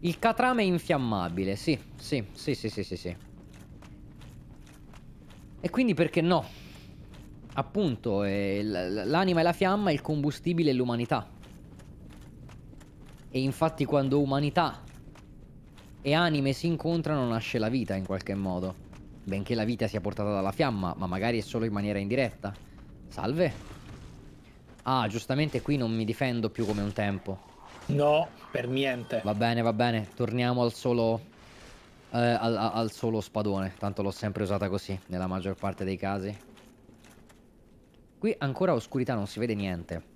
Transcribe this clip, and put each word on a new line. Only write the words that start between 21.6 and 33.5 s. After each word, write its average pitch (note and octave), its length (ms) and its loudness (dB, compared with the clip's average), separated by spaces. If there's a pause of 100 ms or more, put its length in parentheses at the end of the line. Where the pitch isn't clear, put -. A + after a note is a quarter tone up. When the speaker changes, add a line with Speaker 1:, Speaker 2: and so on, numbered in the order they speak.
Speaker 1:
in A2 80 0
maniera G2+ 260 0
indiretta. G#2 540 0 (540)
Salve. D3 460 0 (1300)
Ah, B2 240 4
giustamente C3 540 0
qui D3 160 2
non A#2 160 2
mi A2+ 120 2
difendo A#2 440 0
più A2+ 160 -2
come G#2 160 0
un G#2 120 -2
tempo. G2 540 -2 (400)
Speaker 2:
No, D3 400 4 (240)
per B2 160 -2
niente. B2 560 0
Speaker 1:
Va G#2 120 2
bene, A#2 260 2
va A2+ 120 4
bene. A2+ 420 2
Torniamo B2 480 2
al A#2 100 2
solo, A#2 460 2 (920)
eh, A#2+ 60 0
al, A#2 400 4
a-, G#2+ 140 2
al A2 200 0
solo A2+ 300 0
spadone. G2 560 0